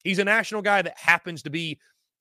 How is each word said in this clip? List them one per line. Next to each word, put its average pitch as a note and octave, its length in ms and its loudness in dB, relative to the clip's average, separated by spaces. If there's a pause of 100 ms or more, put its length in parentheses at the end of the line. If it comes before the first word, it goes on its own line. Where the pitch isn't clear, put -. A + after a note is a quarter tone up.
He's F#3+ 160 0
a G3 60 0
national G#3+ 360 0
guy G3+ 200 2
that - 160 -8
happens E3+ 460 0
to D3+ 60 -10
be D#3+ 300 -6 (420)